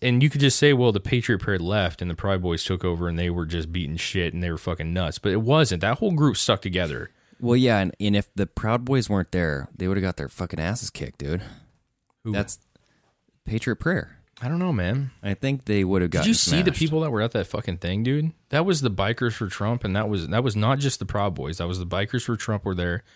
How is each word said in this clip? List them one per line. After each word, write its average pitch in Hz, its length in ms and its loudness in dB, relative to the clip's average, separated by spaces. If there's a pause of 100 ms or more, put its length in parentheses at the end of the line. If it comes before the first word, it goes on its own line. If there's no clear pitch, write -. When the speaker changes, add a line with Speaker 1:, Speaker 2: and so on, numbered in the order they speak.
Speaker 1:
and 123 180 4
you 147 80 8
could 143 120 -2
just 139 180 6
say, 147 140 8
"Well, 123 180 6
the 101 80 2
Patriot 113 400 2
Prayer 98 180 0
left 87 420 0
and 90 120 -4
the 82 40 -4
Proud 95 280 -2
Boys 85 200 -2
took 92 220 -2
over 87 240 -2
and 82 80 -2
they 87 140 0
were 87 160 -2
just 80 260 -4
beating 85 240 -4
shit 87 340 -2
and 87 120 -4
they 87 80 -2
were 82 60 -4
fucking 82 360 -4
nuts." 87 240 -2
But 107 140 -2
it 104 100 2
wasn't. 120 400 2
That 110 160 0
whole 208 140 0
group 143 260 2
stuck 104 240 2
together. 85 480 -2 (300)
Speaker 2:
Well, 120 160 2
yeah, 123 240 6
and, 95 200 0
and 104 160 2
if 101 200 0
the 101 100 0
Proud 117 400 -2
Boys 131 240 0
weren't 98 220 0
there, 78 440 -2
they 92 120 -2
would 98 100 0
have 95 60 0
got 90 140 -2
their 69 120 -6
fucking 87 300 -8
asses 90 320 -4
kicked, - 260 -10
dude. 76 240 -4 (800)
Speaker 1:
Who? 113 100 -4
Speaker 2:
That's 101 260 -4 (840)
Patriot 110 320 -2
Prayer. - 420 -4 (200)
Speaker 1:
I 123 80 -6
don't 165 120 -2
know, 180 120 0
man. 123 380 0 (140)
Speaker 2:
I 101 100 -2
think 135 320 -2
they 104 180 2
would 92 200 2
have 85 80 0
Speaker 1:
Did 92 80 2
Speaker 2:
gotten 113 100 2
Speaker 1:
you 226 60 6
see 165 220 2
the 180 80 4
Speaker 2:
smashed. 180 140 0
Speaker 1:
people 160 220 2
that 156 80 0
were 110 120 0
at 113 100 0
that 104 160 -2
fucking - 300 -6
thing, 95 260 -2
dude? 151 300 0 (160)
That 151 140 2
was 175 180 2
the 123 100 2
Bikers 107 420 0
for 107 140 -4
Trump, 110 360 -2
and 95 120 0
that 107 120 0
was, 92 200 -2
that 107 160 0
was 117 120 0
not 113 220 2
just 139 220 0
the 104 80 -6
Proud 101 260 -2
Boys. 73 240 -6
That 85 100 -4
was 92 120 -4
the 87 80 -6
Bikers 98 380 -4
for 117 100 -2
Trump 104 280 -2
were 95 120 -2
there. 87 280 -2 (120)